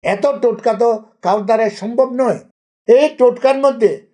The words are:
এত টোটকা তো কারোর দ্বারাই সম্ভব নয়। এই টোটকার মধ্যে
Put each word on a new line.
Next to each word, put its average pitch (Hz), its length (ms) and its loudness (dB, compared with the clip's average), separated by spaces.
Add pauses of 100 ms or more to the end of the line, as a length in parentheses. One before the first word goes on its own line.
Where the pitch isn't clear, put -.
এত 196 220 -2 (180)
টোটকা 226 320 -2
তো 233 140 0 (320)
কারোর 190 240 -2
দ্বারাই 220 300 0
সম্ভব 240 320 -2 (140)
নয়। 208 180 -2 (480)
এই 269 200 6 (100)
টোটকার 254 420 2
মধ্যে 233 320 0 (220)